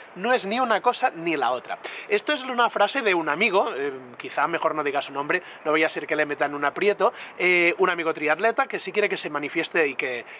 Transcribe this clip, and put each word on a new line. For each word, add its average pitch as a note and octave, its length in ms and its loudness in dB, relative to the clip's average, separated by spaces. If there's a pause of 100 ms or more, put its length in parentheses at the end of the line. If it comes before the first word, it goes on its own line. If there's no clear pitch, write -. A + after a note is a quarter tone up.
(160)
no G#3+ 180 0
es G3 120 0
ni A3 140 -2
una A3+ 220 2
cosa B3 300 2
ni E3 260 -2
la B2 140 2
otra. A#2 260 -4 (320)
Esto - 240 0
es B3+ 100 -2
una A#3+ 260 2
frase G#3 320 2
de G3+ 120 4
un E3 160 0
amigo, G3+ 440 2
eh, C#3 200 -4 (240)
quizá D3+ 300 -2
mejor D#3+ 280 -2
no D3+ 80 -2
diga C#3 180 0
su C#3 120 -10
nombre, D3 300 -2 (200)
no D#3 80 0
vaya D#3+ 140 4
a D#3 40 0
ser D#3+ 160 -6
que D3+ 120 -2
le D3+ 80 2
metan D3 280 -2
un C#3+ 120 -2
aprieto, G3+ 480 2 (240)
eh, F3 400 4
un F#3 120 4
amigo E3 240 0
triatleta F#3 540 2
que - 120 -8
sí F#3 120 -8
quiere G#3 160 2
que F3 80 -2
se E3 140 -6
manifieste D3+ 580 0
y C3 80 -4
que, B2 300 -4 (140)